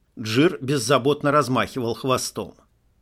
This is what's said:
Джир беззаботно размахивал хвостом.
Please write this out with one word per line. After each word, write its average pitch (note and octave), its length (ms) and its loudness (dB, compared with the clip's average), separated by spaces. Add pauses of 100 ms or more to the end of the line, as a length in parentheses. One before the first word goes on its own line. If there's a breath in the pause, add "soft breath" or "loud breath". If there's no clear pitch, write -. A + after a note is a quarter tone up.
(180)
Джир B2+ 420 2
беззаботно C#3 680 0
размахивал A#2+ 640 0
хвостом. A#2+ 600 -4 (480)